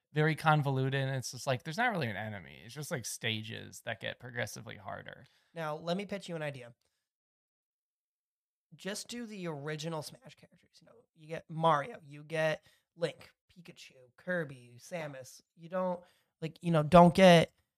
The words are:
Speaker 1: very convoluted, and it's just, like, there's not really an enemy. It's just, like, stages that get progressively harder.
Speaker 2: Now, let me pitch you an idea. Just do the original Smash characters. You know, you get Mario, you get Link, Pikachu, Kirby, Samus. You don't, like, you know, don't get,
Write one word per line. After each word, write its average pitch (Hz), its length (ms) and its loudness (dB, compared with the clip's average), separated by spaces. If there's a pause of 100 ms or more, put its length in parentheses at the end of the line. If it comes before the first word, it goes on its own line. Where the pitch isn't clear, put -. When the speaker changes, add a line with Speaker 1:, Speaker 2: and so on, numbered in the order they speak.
(140)
Speaker 1:
very 151 200 2
convoluted, 139 600 2
and 135 200 -2
it's 127 180 -8
just, 123 140 -14
like, 131 180 -2
there's 160 120 -10
not 240 140 0
really 160 180 -2
an 101 80 -6
enemy. 90 480 -10
It's 117 100 -18
just, 147 160 -12
like, 135 140 -6
stages 110 800 -8
that 113 180 -8
get 110 180 -8
progressively 117 600 -10
harder. 104 480 -14 (260)
Speaker 2:
Now, 156 240 -8
let 170 220 -4
me 202 80 -8
pitch 196 200 -10
you 170 100 -8
an 156 60 -8
idea. 127 320 -10 (2000)
Just 190 340 -10
do 240 180 -10
the 202 220 -10
original 156 540 -6
Smash - 340 -18
characters. - 440 -20
You - 60 -20
know, - 60 -20 (220)
you 156 140 -20
get 160 200 -10
Mario, 160 580 2
you 147 160 -18
get 156 440 -2 (300)
Link, 165 340 -6 (200)
Pikachu, - 420 -20 (240)
Kirby, 139 640 -6
Samus. 143 640 -12 (160)
You 165 120 -18
don't, 180 320 -4 (400)
like, 160 220 -8
you 170 80 0
know, 160 120 6
don't 170 320 10
get, 175 380 10 (260)